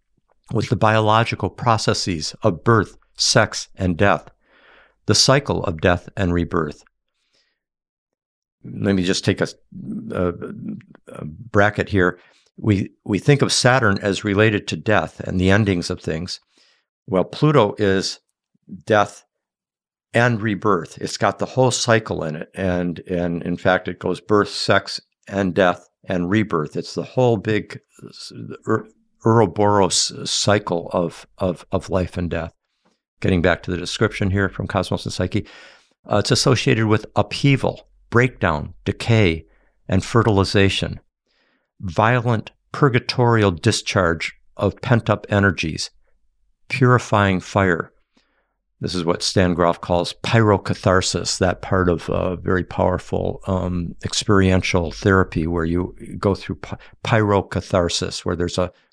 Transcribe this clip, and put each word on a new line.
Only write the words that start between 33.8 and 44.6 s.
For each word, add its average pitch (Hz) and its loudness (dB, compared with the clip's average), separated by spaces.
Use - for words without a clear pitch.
here 98 0
from - -8
Cosmos 92 -4
and - -8
Psyche, 92 -4
uh, 104 2
it's 104 0
associated 120 2
with 107 0
upheaval, - 0
breakdown, 95 0
decay, 98 0
and 92 0
fertilization, 98 2
violent 110 0
purgatorial 117 2
discharge 85 0
of 104 -2